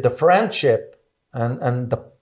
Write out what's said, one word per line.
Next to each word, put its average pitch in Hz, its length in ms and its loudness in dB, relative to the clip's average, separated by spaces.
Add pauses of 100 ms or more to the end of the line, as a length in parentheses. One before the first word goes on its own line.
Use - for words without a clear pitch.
the 120 40 2
friendship 170 720 2 (500)
and, 120 280 -4
and 123 300 -2
the 127 80 -2 (240)